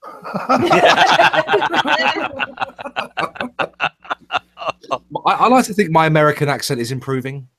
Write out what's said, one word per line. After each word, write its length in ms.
<laughs> -
I, 60
I 160
like 180
to 80
think 160
my 160
American 420
accent 320
is 120
improving. 560